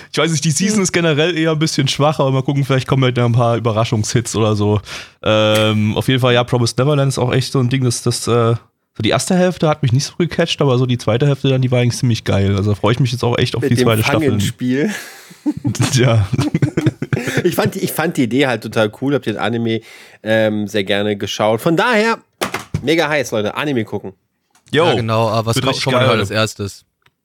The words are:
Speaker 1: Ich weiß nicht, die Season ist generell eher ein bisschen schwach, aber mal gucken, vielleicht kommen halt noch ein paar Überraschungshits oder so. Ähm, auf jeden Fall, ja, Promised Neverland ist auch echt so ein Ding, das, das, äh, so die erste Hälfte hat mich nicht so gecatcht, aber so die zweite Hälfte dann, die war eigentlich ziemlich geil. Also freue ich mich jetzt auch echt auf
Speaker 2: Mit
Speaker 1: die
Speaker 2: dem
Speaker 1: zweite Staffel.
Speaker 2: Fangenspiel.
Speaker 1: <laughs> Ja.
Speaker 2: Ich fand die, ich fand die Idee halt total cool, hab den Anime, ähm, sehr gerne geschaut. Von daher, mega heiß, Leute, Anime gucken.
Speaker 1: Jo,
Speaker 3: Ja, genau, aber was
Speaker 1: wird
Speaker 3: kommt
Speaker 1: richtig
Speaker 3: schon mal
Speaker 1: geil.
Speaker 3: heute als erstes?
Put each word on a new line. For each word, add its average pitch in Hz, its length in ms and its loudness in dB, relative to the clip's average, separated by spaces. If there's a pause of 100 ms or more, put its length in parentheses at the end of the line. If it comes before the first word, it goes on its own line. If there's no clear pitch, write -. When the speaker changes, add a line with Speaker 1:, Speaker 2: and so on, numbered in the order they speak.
(120)
Speaker 1:
Ich - 80 -4
weiß 156 100 2
nicht, 156 160 -2
die 160 60 2
Season 196 320 0
ist 170 80 -2
generell 165 440 0
eher 160 180 0
ein 156 40 0
bisschen 147 300 0
schwach, 147 320 0
aber 135 100 2
mal 131 140 0
gucken, 139 220 0
vielleicht 131 220 0
kommen 131 160 2
halt 127 140 2
noch 120 80 2
ein 117 60 2
paar 117 260 2
Überraschungshits 113 800 -2
oder 107 200 2
so. 104 240 2 (440)
Ähm, 107 760 2
auf - 100 -2
jeden 127 120 2
Fall, 123 160 4
ja, 120 80 2
Promised 120 340 0
Neverland 139 320 2
ist 131 80 -4
auch 123 160 0
echt 123 180 0
so - 80 -2
ein 123 80 2
Ding, 131 160 0
das, 120 200 -2
das, - 240 -2
äh, 117 260 2
so 113 60 -2 (400)
die 110 100 0
erste - 260 0
Hälfte 175 320 2
hat 151 140 0
mich 127 100 0
nicht 131 120 2
so - 160 -10
gecatcht, 170 420 -2
aber 135 160 2
so 127 80 2
die 123 140 -2
zweite 120 260 0
Hälfte 139 240 0
dann, 131 140 2
die 127 80 0
war 127 80 2
eigentlich 120 180 0
ziemlich 117 280 0
geil. 98 320 2
Also 101 180 0
freue 107 180 0
ich 120 60 -2
mich 123 120 2
jetzt 120 120 -4
auch 120 160 0
echt - 160 -2
auf 120 80 -4
Speaker 2:
Mit 139 80 0
Speaker 1:
die 120 60 4
Speaker 2:
dem 123 80 2
Speaker 1:
zweite 110 180 2
Staffel. - 180 0
Speaker 2:
Fangenspiel. 127 760 0
Speaker 1:
<laughs> - 1000 -6
Ja. 113 340 2 (1160)
Speaker 2:
Ich 175 120 0
fand 208 180 0
die, 196 60 -8
ich - 120 -4
fand 165 260 -2
die 143 80 2
Idee 127 200 2
halt 117 160 -2
total 110 300 0 (100)
cool, 139 140 0
hab 127 80 -2
den 107 140 -4
Anime, 113 440 -2 (400)
ähm, 107 460 0
sehr 101 160 -2
gerne 101 340 0
geschaut. 107 420 0
Von 170 160 2
daher, 220 440 0 (640)
mega 156 260 0
heiß, 147 220 -2
Leute, 104 240 -4
Anime 135 280 -2
gucken. 101 300 -10 (560)
Speaker 1:
Jo, 151 160 2
Speaker 3:
Ja, 160 80 2
genau, 113 340 0
aber 110 200 -2
was 113 80 0
Speaker 1:
wird 127 100 -2
Speaker 3:
kommt 139 80 0
Speaker 1:
richtig - 100 -6
Speaker 3:
schon 131 100 0
mal 123 80 2
Speaker 1:
geil. 131 80 4
Speaker 3:
heute 110 100 2
als 101 100 -2
erstes? 107 560 -4 (400)